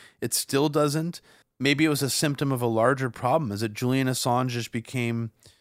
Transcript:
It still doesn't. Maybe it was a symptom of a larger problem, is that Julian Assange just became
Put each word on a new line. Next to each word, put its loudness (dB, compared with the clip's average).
It -4
still 2
doesn't. 0
Maybe 2
it 6
was 0
a 0
symptom 0
of -2
a 2
larger 2
problem, 0
is -4
that -4
Julian 0
Assange 0
just -6
became -4